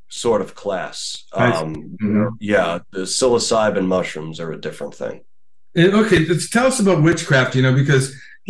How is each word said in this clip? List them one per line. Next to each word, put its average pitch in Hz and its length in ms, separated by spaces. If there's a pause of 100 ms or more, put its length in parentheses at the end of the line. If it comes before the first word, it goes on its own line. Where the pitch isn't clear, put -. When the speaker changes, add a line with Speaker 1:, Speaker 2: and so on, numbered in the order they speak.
(140)
Speaker 1:
sort 110 280
of 95 140
class. - 800
Speaker 2:
I 120 180
see. 82 60
Speaker 1:
Um, 78 460
Speaker 2:
Mm-hmm. 104 240 (120)
Speaker 1:
yeah, 92 400 (120)
the 95 100
psilocybin 110 880
mushrooms 80 520
are 82 120
a 71 80
different - 340
thing. - 280 (540)
Speaker 2:
And, 185 180
okay, 202 320
let's, 170 240
tell 240 160
us 262 140
about 190 220
witchcraft, 139 540
you 131 60
know, 131 120
because 135 400 (360)